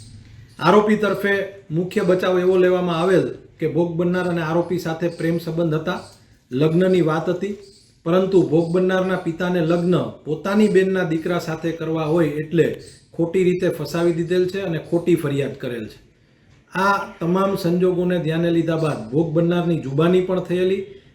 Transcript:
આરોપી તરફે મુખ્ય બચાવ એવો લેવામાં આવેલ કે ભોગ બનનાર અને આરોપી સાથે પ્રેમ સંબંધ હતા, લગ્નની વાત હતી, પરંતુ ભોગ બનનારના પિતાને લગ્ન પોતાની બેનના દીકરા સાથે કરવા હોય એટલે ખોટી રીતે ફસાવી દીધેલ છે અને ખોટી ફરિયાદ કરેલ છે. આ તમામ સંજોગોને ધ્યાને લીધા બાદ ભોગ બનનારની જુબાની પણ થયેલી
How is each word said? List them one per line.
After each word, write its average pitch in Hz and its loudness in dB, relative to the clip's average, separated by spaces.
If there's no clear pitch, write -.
આરોપી 208 4
તરફે 202 0
મુખ્ય 180 -2
બચાવ 185 2
એવો 185 4
લેવામાં 180 2
આવેલ 175 4
કે 147 -4
ભોગ 170 0
બનનાર 180 0
અને 170 -2
આરોપી 170 -2
સાથે 165 -4
પ્રેમ 165 0
સંબંધ 160 -2
હતા, 175 -6
લગ્નની 165 2
વાત 160 -2
હતી, 196 -4
પરંતુ 185 2
ભોગ 165 2
બનનારના 185 0
પિતાને 180 -2
લગ્ન 170 2
પોતાની 190 2
બેનના 185 2
દીકરા 170 -2
સાથે 165 -4
કરવા 160 -4
હોય 151 2
એટલે 156 0
ખોટી 165 -2
રીતે 180 2
ફસાવી 165 -2
દીધેલ 175 0
છે 196 -6
અને 170 -4
ખોટી 170 0
ફરિયાદ 139 -4
કરેલ 117 -8
છે. - -20
આ 196 2
તમામ 185 0
સંજોગોને 180 0
ધ્યાને 165 0
લીધા 165 0
બાદ 151 -2
ભોગ 156 0
બનનારની 170 2
જુબાની 156 2
પણ 185 -2
થયેલી 185 0